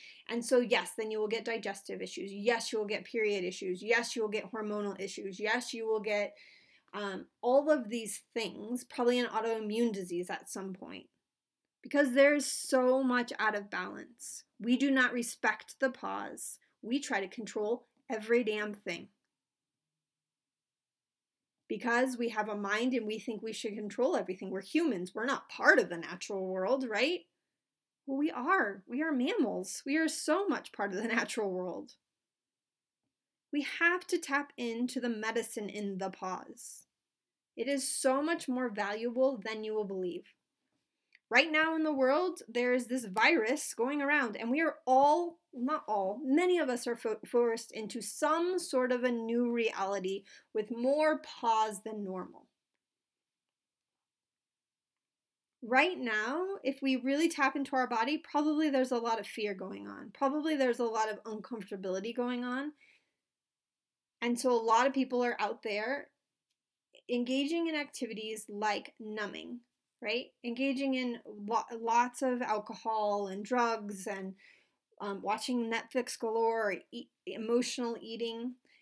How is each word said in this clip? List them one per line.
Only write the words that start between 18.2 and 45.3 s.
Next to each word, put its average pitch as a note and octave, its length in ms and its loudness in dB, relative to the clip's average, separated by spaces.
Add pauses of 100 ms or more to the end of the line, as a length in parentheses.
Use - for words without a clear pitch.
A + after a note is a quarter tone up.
damn G#3+ 300 -2
thing. F3 340 -8 (2500)
Because A#3+ 480 2
we A#3 140 0
have G#3+ 180 -2
a G#3 80 -4
mind G#3+ 380 0
and A3 120 0
we A3 120 -2
think G#3+ 240 -6
we A3 100 -6
should G#3 220 -6
control A#3+ 420 0
everything. F#3+ 340 -4
We're F#3 100 -4
humans. G#3+ 540 0
We're A3 120 -4
not C4 220 -2
part C#4+ 300 6
of F#3+ 100 4
the E3+ 80 -6
natural F3+ 500 -6
world, F#3+ 420 0
right? C4+ 320 0 (840)
Well, C4+ 120 -2
we D4+ 140 2
are. B3 560 0
We C4 140 -2
are D#4+ 100 0
mammals. B3 720 0
We C#4 100 2
are D#4+ 120 4
so F4+ 400 0
much - 240 -2
part G3+ 200 -4
of F3+ 80 -4
the A3+ 80 -2
<laughs> A#3 60 0
natural A3 360 0
world. F3+ 420 -6 (1600)
We C#4+ 140 -2 (120)
have F4 300 2
to F4 100 0
tap C#4+ 380 -2
into A#3+ 440 -2
the A#3+ 80 0
medicine A3 600 -2
in G3 300 -4
the F#3+ 120 -4
pause. - 760 -10 (720)
It A#3 120 -4
is C#4 200 0
so C4+ 340 2
much E4+ 260 0
more B3+ 200 0
valuable A3+ 760 0
than A3 200 -6
you G#3+ 100 -4
will G#3+ 100 0
believe. F#3 400 -4 (1040)
Right C#4+ 220 6
now D#4+ 260 4
in D#4 80 2
the D4+ 80 2
world, C#4+ 560 2
there B3 240 2
is B3 140 2
this B3 180 -2
virus A3+ 720 2
going C#4 280 0
around, C#4 340 2
and A#3 140 -2
we C#4+ 100 2
are D#4+ 160 2 (100)
all, D4 520 6 (160)